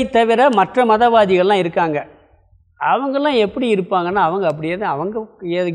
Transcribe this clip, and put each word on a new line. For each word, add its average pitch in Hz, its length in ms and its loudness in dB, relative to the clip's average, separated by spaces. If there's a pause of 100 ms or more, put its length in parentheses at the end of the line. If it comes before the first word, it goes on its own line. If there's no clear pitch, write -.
தவிர 226 320 2 (100)
மற்ற 208 340 2
மதவாதிகள்லாம் 208 800 2
இருக்காங்க. 165 360 -2 (800)
அவங்கெல்லாம் 269 600 0
எப்படி 262 300 -2
இருப்பாங்கன்னா, 185 540 -2
அவங்க 180 240 -2
அப்படியே 160 300 -4
தான், 196 180 -4
அவங்க 180 200 -8 (360)
எது, 175 240 -2